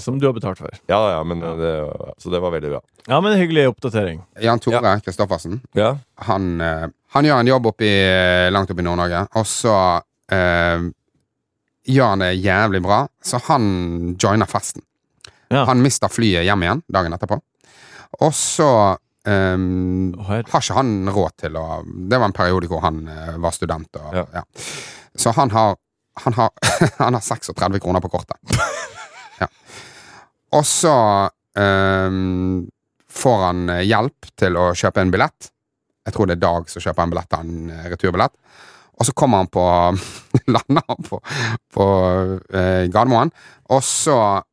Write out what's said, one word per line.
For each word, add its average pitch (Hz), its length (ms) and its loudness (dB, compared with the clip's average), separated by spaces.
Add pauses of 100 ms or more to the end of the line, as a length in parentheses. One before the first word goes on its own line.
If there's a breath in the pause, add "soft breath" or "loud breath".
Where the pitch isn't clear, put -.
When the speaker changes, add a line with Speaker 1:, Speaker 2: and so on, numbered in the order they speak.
Speaker 1:
som 131 180 -6
du 139 80 2
har 127 80 0
betalt 95 240 -8
for. 73 80 -14 (220)
Speaker 2:
Ja, 98 80 4 (160)
ja, 80 100 -4
men 85 160 -6
Speaker 1:
Ja. 82 160 -6
Speaker 2:
det, 82 160 -2 (460)
så - 120 -16
det 87 120 -2
var 90 100 -2
veldig 76 220 -6
bra. 65 60 -8 (280)
Speaker 1:
Ja, 139 140 2
men 208 100 0
en 202 80 2
hyggelig 160 300 2
oppdatering. 104 500 -4 (220)
Speaker 3:
Jan 117 180 2
Tore 120 220 0
Speaker 2:
Ja. 104 180 2
Speaker 3:
Kristoffersen, 95 640 -4 (120)
Speaker 2:
Ja. 110 220 2 (300)
Speaker 3:
han, 92 340 -2
eh, 80 280 -4 (260)
han 143 100 4
gjør 143 160 4
en 120 60 4
jobb 127 200 4
oppe 110 180 0
i, 104 180 4
eh, 92 480 4
langt 98 200 0
oppe 90 100 -6
i 87 40 -2
Nord-Norge, 87 500 -2
og 110 120 0
så, 95 560 2 (260)
eh, 87 520 2 (1040)
gjør 131 240 4
han 95 80 0
det 92 260 0
jævlig 98 380 2
bra, 104 260 2 (140)
så - 240 -4
han 90 720 0
joiner 110 280 2
festen. - 360 -6 (680 loud breath)
Speaker 1:
Ja. 131 140 2
Speaker 3:
Han 123 160 4
mister 127 280 2
flyet 95 360 0
hjem 98 180 2
igjen 107 200 -2 (100)
dagen 90 220 0
etterpå. - 260 -4 (800 loud breath)
Og 151 120 2
så, 113 680 2 (260)
ehm, 92 880 0
Speaker 1:
Å, 98 120 -14
herre. 107 240 -4
Speaker 3:
har 156 100 2
ikke - 140 -4
han 107 340 0
råd 95 300 0
til 78 180 -8
å, 80 260 -8 (260)
det 120 100 2
var 113 80 2
en 101 60 0
periode 90 360 0
hvor 80 140 -4
han, 80 260 -2
eh, 82 300 -12
var 85 140 -2
student 80 440 -6
og, 76 180 -16
Speaker 2:
Ja. 90 200 -2
Speaker 3:
ja. 85 80 -8 (720 loud breath)
Så - 180 2
han 139 160 2
har, 107 260 2 (400)
han - 180 -2
har, 113 160 2 (120)
<laughs> - 360 0
han 123 160 2
har 113 80 -2
seksogtredve 98 580 -4
kroner 90 200 -2
på 92 100 -6
kortet. - 340 -8
<laughs> - 960 -6
Ja. - 60 -2 (1080 loud breath)
Og 147 120 4
så, 107 680 2 (260)
ehm, 95 1120 0 (420)
får 120 360 2
han, 90 240 -2
eh, 87 160 0
hjelp 110 400 0 (100)
til 92 200 2
å 90 180 2
kjøpe 95 260 0
en 92 100 2
billett. 113 400 -2 (560)
Jeg - 80 -8
tror 104 120 2
det 90 100 0
er 85 40 -6
Dag 85 280 -4
som - 140 -12
kjøper 85 220 -2
en 85 60 -2
billett, 85 280 -6
en, 82 320 -10
eh, 80 200 -14
returbillett. 92 420 0 (680 loud breath)
Og 120 60 0
så 139 80 -2
kommer 127 240 4
han 92 80 0
på, 90 160 -2
<laughs> 90 880 0
lander 131 400 0
han - 160 -6
på, - 160 -10 (520 loud breath)
på, 92 680 2 (120)
eh, 92 360 2
Gardermoen, 120 420 2 (400 loud breath)
og 135 120 4
så 107 600 0 (100)